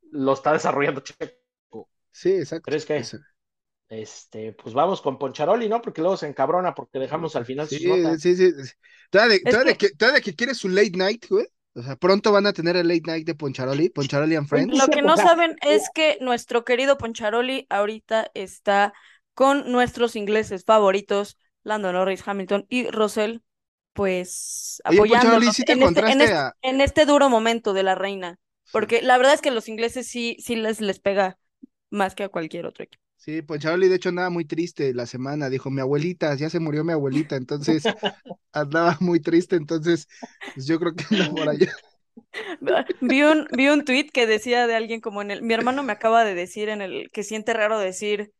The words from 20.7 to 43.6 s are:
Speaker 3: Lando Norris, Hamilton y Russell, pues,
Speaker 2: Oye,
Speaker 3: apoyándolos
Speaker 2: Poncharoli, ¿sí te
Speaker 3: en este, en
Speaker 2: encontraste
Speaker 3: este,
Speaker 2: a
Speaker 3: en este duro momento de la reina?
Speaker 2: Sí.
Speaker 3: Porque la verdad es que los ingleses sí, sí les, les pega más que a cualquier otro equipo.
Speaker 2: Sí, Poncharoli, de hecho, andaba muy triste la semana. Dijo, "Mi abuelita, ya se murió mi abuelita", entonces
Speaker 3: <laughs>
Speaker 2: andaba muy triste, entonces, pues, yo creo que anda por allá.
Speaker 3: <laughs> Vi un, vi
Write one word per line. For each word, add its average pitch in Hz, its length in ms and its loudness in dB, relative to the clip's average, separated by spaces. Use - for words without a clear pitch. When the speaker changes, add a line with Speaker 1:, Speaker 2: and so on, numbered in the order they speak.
Speaker 3:
Lando 208 300 -4
Norris, 185 340 -2
Hamilton 202 420 -4
y 247 220 -4
Russell, 214 480 -2
pues, - 920 -6
Speaker 2:
Oye, 170 120 4
Speaker 3:
apoyándolos 233 340 6
Speaker 2:
Poncharoli, 226 80 4
¿sí 240 120 -2
te - 80 2
Speaker 3:
en 254 100 4
este, 175 180 4
en 220 60 2
Speaker 2:
encontraste 269 180 6
Speaker 3:
este, 214 100 4
Speaker 2:
a 139 280 -4
Speaker 3:
en 262 180 0
este 277 260 4
duro 285 220 6
momento 226 440 2
de 190 120 0
la 190 100 2
reina? 185 440 -8
Speaker 2:
Sí. - 80 -20
Speaker 3:
Porque 220 300 0
la 254 140 4
verdad 262 180 6
es 302 60 -2
que 302 100 0
los 226 180 -4
ingleses 226 400 -6
sí, 233 320 -6
sí 233 160 -6
les, 220 240 -4
les 196 200 -4
pega 196 380 0
más 190 240 -2
que 202 100 -8
a 196 40 -10
cualquier 170 380 -8
otro - 180 -14
equipo. - 180 -20
Speaker 2:
Sí, 156 260 -10
Poncharoli, 160 460 0
de 185 80 4
hecho, 185 140 -2
andaba 180 200 -2
muy 170 140 -4
triste 156 500 -4
la 120 120 -4
semana. 135 440 -6
Dijo, 135 200 -6
"Mi 135 100 -2
abuelita, 147 560 -2
ya 151 140 -4
se 175 100 -2
murió 151 240 -2
mi 170 80 -2
abuelita", 147 440 -2
entonces 147 460 -2
Speaker 3:
<laughs> - 560 -6
Speaker 2:
andaba 151 480 0
muy 175 200 2
triste, 170 360 0
entonces, 160 500 -2
pues, 131 120 -12
yo 160 120 0
creo 165 160 -4
que 180 160 -10
anda 185 200 0
por 156 180 -4
allá. 151 240 0
Speaker 3:
<laughs> - 680 -4
Vi 262 220 2
un, 302 300 2
vi 262 160 2